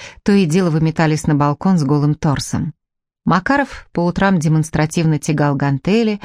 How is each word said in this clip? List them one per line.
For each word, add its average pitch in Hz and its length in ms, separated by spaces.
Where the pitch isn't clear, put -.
то 208 100
и 202 140
дело 175 240
выметались 156 560
на 156 80
балкон 147 440
с 147 60
голым 147 300
торсом. - 600
Макаров 262 680
по 170 140
утрам 190 320
демонстративно 156 800
тягал 147 360
гантели, 185 720